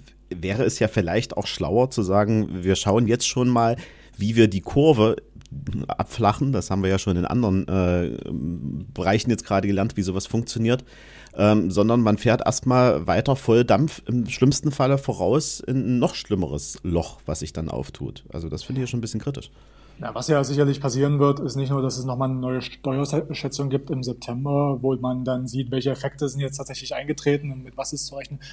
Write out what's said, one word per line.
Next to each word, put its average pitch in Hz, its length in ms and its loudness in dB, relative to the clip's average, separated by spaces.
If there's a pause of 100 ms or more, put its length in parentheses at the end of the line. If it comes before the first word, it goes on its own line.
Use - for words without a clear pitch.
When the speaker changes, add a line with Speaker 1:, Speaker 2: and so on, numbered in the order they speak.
(300)
Speaker 1:
w-, 90 120 -8
wäre 101 220 0
es 104 140 0
ja 107 100 2
vielleicht 95 480 0
auch 98 100 -4
schlauer 107 440 2
zu 120 120 -2
sagen, 101 600 2
wir 95 120 6
schauen 107 300 2
jetzt 117 220 2
schon 127 200 2
mal, 120 280 4 (400)
wie 104 200 0
wir 113 120 10
die 98 140 -2
Kurve 139 540 4 (720)
abflachen. 107 640 0
Das 98 180 -2
haben 95 120 0
wir 95 60 2
ja 95 100 2
schon 92 200 0
in 87 80 0
anderen, 98 420 0
äh, 87 480 2 (760)
Bereichen 98 360 2
jetzt 110 140 0
gerade 98 240 0
gelernt, 98 300 0
wie 104 40 0
sowas 92 240 -2
funktioniert. 117 580 -2 (540)
Ähm, 101 320 4
sondern 107 300 4
man 110 160 4
fährt 113 300 4
erstmal 123 600 4
weiter 107 300 2
voll 117 260 4
Dampf, 117 440 2
im 120 200 0
schlimmsten 139 440 2
Falle 139 260 2
voraus 120 640 0
in 131 160 -4 (200)
ein - 20 2
noch 123 160 0
schlimmeres 73 680 -4
Loch, 85 440 -2
was 78 140 -6
sich 80 120 -10
dann 82 160 -6
auftut. - 640 -8
Also 82 160 -8
das 76 140 -8
finde 131 180 -6
ich 131 80 -2
ja - 20 -8
schon 123 80 -4
ein 113 40 -4
bisschen 110 180 -6
kritisch. 139 300 -8 (480)
Speaker 2:
Ja, 117 160 -10
was 113 140 -6
ja 143 160 2
sicherlich 139 380 0
passieren 139 380 0
wird, 143 200 4
ist 127 160 -4
nicht 135 140 -4
nur, 139 100 0
dass 131 160 -2
es 127 80 -6
nochmal 131 240 -2
eine 131 100 -2
neue 127 220 -2
Steuerschätzung 139 1120 -4
gibt 135 200 -4
im 135 120 -4
September, 139 800 -2
wo 135 140 2
man 127 280 -4
dann 127 220 -2
sieht, 123 240 -6
welche 131 200 0
Effekte 139 380 -4
sind 131 120 -6
jetzt 139 180 -6
tatsächlich 139 360 -10
eingetreten 143 560 -2
und 131 140 -12
mit 123 140 -18
was 135 160 -8
ist 143 100 -8
zu - 120 -12
rechnen, 139 220 -12 (140)